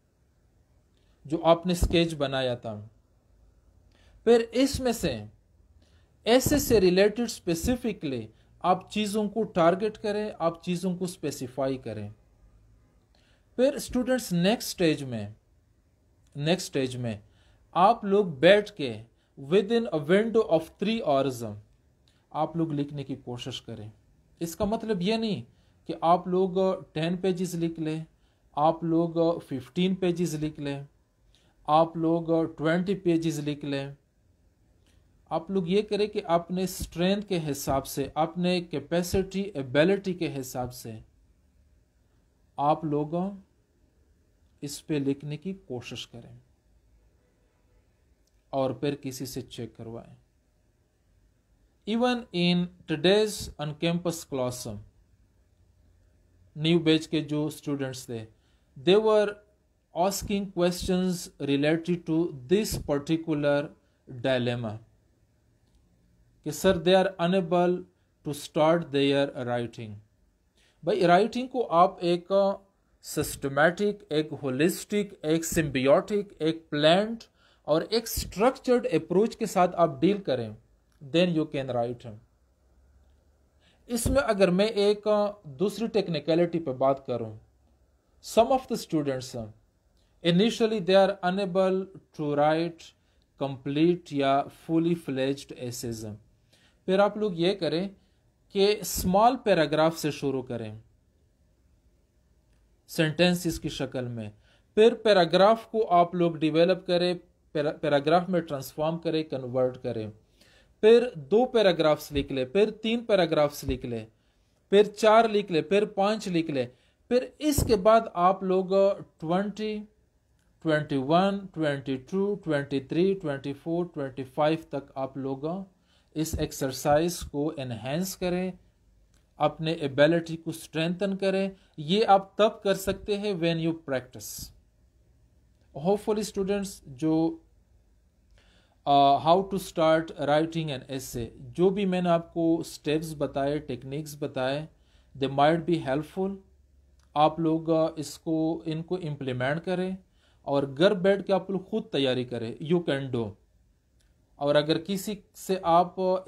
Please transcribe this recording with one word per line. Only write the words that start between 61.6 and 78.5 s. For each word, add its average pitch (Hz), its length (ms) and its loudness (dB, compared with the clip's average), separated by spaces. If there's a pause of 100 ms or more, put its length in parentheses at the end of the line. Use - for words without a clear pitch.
to 170 220 0 (200)
this 208 260 0 (120)
particular 147 800 0 (400)
dilemma 123 680 -2 (1700)
कि 151 80 -8
सर, 190 240 2
they 175 180 4
are 190 160 4 (100)
unable 180 560 2 (520)
to 143 60 -4
start 165 480 2
their 139 440 2 (200)
writing। 120 480 -6 (920)
भाई, - 180 0
राइटिंग 220 460 4
को 247 140 -4
आप 180 400 2
एक 175 260 -2 (760)
सिस्टमैटिक, 170 1080 -2
एक 151 200 -2
होलिस्टिक, 156 920 -2
एक 165 200 0
सिम्बियोटिक, 165 960 0
एक 160 300 -2
प्लान्ड 185 520 2 (440)
और 151 160 2
एक 226 260 -4
स्ट्रक्चर्ड 240 800 0